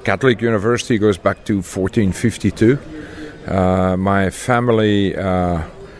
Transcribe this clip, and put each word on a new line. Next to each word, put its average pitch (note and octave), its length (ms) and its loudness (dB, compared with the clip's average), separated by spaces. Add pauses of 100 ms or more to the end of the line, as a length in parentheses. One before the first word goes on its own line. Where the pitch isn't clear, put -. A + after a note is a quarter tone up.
Catholic G#2 360 2
University A2+ 580 0
goes G2+ 200 2
back - 260 -6
to G2+ 180 0
fourteen F#2+ 500 0
fifty-two. A2+ 640 0 (720)
Uh, F#2 480 2
my G2 340 0
family, A2 840 2
uh, F2+ 460 0 (380)